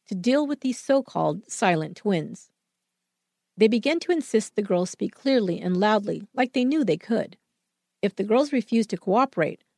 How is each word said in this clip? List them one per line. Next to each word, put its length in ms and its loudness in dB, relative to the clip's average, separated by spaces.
to 80 -8
deal 320 0
with 140 -6
these 180 -4
so-called 720 -2
silent 460 -2
twins. 540 -4
They 120 6
began 320 2
to 120 -2
insist 440 -2
the 60 -2
girls 280 0
speak 240 -6
clearly 460 0
and 160 -2
loudly, 580 0
like 180 0
they 120 0
knew 180 0
they 140 2
could. 400 -4
If 140 -2
the 80 -4
girls 280 2
refused 380 0
to 60 -4
cooperate, 640 0